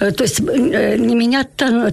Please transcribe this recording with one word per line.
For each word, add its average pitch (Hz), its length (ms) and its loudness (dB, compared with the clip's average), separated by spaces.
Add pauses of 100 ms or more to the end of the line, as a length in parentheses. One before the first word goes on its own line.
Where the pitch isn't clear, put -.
Э, 202 120 0
то - 120 -2
есть, - 160 -2
э, 214 580 0
не 233 160 2
менять 247 420 0
тон, 233 360 0